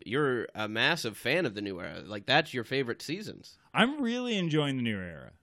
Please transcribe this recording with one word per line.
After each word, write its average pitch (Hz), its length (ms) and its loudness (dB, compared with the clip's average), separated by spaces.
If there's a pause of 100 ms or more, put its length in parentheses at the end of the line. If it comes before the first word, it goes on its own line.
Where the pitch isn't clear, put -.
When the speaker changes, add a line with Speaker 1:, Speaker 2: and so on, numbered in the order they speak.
Speaker 1:
you're 123 480 2
a 107 160 -2
massive 120 480 2
fan 151 300 2
of 101 80 -4
The 104 60 -4
New 98 200 -4
Era. 87 240 -8
Like, 101 220 -8
that's 151 260 4
your 123 100 -2
favorite 127 380 -2
seasons. - 560 -10 (160)
Speaker 2:
I'm 262 300 4
really 240 340 0
enjoying 151 400 2
The 123 60 0
New 110 160 0
Era. 80 320 -10 (120)